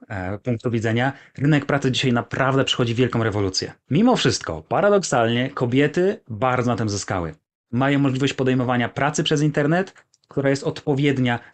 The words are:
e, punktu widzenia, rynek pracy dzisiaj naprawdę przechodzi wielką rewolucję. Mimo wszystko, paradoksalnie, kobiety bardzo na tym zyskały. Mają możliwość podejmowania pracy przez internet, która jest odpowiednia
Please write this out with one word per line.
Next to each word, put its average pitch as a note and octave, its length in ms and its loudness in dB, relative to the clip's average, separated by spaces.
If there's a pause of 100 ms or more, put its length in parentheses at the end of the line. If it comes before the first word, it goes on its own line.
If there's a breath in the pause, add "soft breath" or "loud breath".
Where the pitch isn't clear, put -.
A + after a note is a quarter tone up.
e, G2 300 -6
punktu A#2+ 320 -4
widzenia, A#2 420 0 (260 loud breath)
rynek C#3+ 280 2
pracy C#3 260 0
dzisiaj B2 200 0
naprawdę C3 520 0
przechodzi A#2 300 0
wielką A#2 280 0
rewolucję. G2+ 500 -2 (180)
Mimo G#3+ 260 4
wszystko, E2+ 460 -2
paradoksalnie, C3 880 2
kobiety F3 800 0
bardzo A#2+ 420 0
na A2+ 60 0
tym A2 120 -2
zyskały. F#2 460 -4 (380)
Mają C3+ 260 2
możliwość C3+ 340 0
podejmowania B2+ 560 0
pracy D3+ 360 -2
przez D3+ 180 0
internet, D#3 520 0 (340)
która C#3 220 0
jest C#3 140 -2
odpowiednia C3+ 760 0 (160 loud breath)